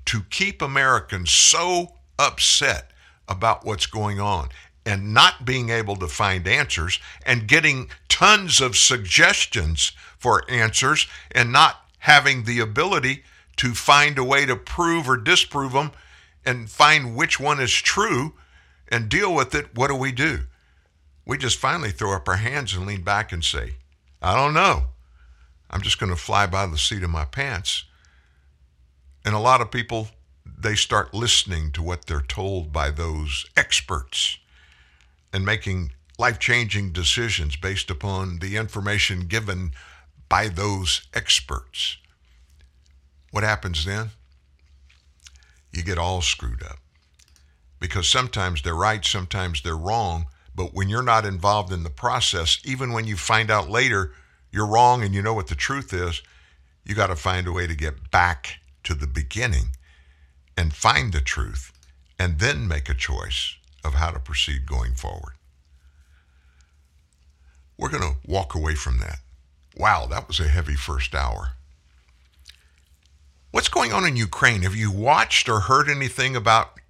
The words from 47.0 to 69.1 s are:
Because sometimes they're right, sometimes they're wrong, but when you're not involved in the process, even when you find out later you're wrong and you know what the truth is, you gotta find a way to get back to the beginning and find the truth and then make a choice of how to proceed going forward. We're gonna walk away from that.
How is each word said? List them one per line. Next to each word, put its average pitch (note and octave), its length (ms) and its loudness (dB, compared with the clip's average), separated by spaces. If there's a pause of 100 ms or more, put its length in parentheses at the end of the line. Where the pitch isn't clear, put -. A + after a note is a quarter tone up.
Because F2 300 -2
sometimes F#2 540 0
they're E2 120 -2
right, G#2 300 0
sometimes F2+ 560 -4
they're E2 160 -6
wrong, E2+ 500 -2 (280)
but F2+ 200 -6
when G2 140 -2
you're A#2 140 -2
not A2+ 220 4
involved G2 480 0
in F2 100 -4
the E2 80 -8
process, G#2 760 -2
even C3 280 -4
when A2+ 140 -4
you G#2 100 -6
find A2 340 2
out F#2+ 200 2
later A2 440 0 (360)
you're G#2+ 160 0
wrong A#2+ 380 6
and G2 100 0
you G2 80 0
know A2+ 120 0
what G2+ 120 -4
the - 80 -6
truth - 380 -4
is, F2 300 -4 (640)
you G#2 100 -6
gotta G2 200 0
find F2+ 320 -2
a F2+ 60 -4
way F2 140 -4
to D#2+ 80 -4
get D2 360 -6
back F2 500 2 (220)
to F2+ 120 -4
the C#2+ 120 -6
beginning C#2 720 -2 (800)
and D#2+ 180 0
find B2 380 2
the D2+ 80 0
truth A#1+ 500 -6 (480)
and F2 200 0
then B2+ 280 0
make D2 220 -2
a C2+ 60 0
choice - 600 -6 (300)
of D2+ 100 -2
how D#2+ 160 0
to D2+ 80 -8
proceed C2+ 480 -4
going B1 280 -2
forward. G1+ 420 -10 (2500)
We're - 140 -6
gonna F#2 340 -2
walk F#2+ 300 -4
away D#2+ 200 0
from B1 240 0
that. G1+ 220 -6 (560)